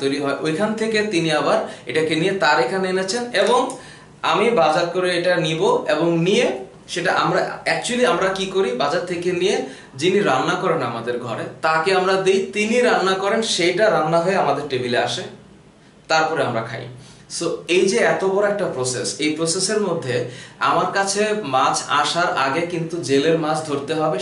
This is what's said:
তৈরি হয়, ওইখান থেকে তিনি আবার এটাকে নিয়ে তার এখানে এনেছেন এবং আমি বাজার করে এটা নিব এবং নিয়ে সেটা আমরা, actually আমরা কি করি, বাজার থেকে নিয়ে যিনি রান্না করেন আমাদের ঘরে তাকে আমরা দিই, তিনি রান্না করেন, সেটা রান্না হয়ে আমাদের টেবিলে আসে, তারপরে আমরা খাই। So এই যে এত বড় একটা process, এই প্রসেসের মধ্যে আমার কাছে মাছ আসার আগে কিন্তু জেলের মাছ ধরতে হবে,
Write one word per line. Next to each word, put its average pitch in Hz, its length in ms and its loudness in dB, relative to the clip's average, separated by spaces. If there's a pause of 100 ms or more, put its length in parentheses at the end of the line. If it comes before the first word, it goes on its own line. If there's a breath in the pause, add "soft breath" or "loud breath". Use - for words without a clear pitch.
তৈরি 139 220 0
হয়, 139 220 -2
ওইখান 175 240 0 (120)
থেকে 220 180 0 (140)
তিনি 165 160 0 (120)
আবার - 180 2 (300 loud breath)
এটাকে 156 320 0
নিয়ে 190 120 0 (100)
তার 151 220 4
এখানে 190 280 -2
এনেছেন 190 300 -2 (200)
এবং 247 180 4 (720 loud breath)
আমি 190 140 2 (160)
বাজার 160 240 4 (100)
করে 180 140 0 (100)
এটা 180 140 2 (120)
নিব 160 160 -2 (320)
এবং 156 140 2 (200)
নিয়ে 226 200 4 (460)
সেটা 175 180 0 (120)
আমরা, 165 180 2 (320)
actually 240 400 0
আমরা 185 140 0 (100)
কি 196 80 -2 (100)
করি, 196 140 2 (140)
বাজার 165 280 0
থেকে 175 180 -2 (120)
নিয়ে 208 140 2 (460 loud breath)
যিনি 196 180 4 (100)
রান্না 151 340 2
করেন 165 180 0 (100)
আমাদের 117 240 -4 (100)
ঘরে 117 180 -6 (220)
তাকে 160 240 2 (100)
আমরা 185 160 2 (100)
দিই, 190 140 4 (160)
তিনি 214 200 0 (140)
রান্না 185 240 2 (100)
করেন, 226 180 0 (140)
সেটা 180 300 2 (100)
রান্না 160 280 2
হয়ে 185 200 0
আমাদের 139 280 -2
টেবিলে 120 360 -2
আসে, 175 160 -6 (880 loud breath)
তারপরে 160 380 2
আমরা 117 200 -2
খাই। - 140 -10 (540 loud breath)
So 170 80 -4 (300)
এই 202 160 4
যে 233 80 2 (140)
এত 160 100 -2 (100)
বড় 202 200 2
একটা 196 120 -2 (100)
process, 123 320 -2 (160)
এই 151 140 2
প্রসেসের 185 500 0
মধ্যে 160 280 -2 (540 loud breath)
আমার - 280 2
কাছে 196 240 0 (340)
মাছ 143 200 2 (260)
আসার 170 280 0 (160)
আগে 147 160 0 (120)
কিন্তু 165 220 -4 (120)
জেলের 147 380 4
মাছ 156 120 0 (120)
ধরতে 147 320 -4
হবে, 156 200 0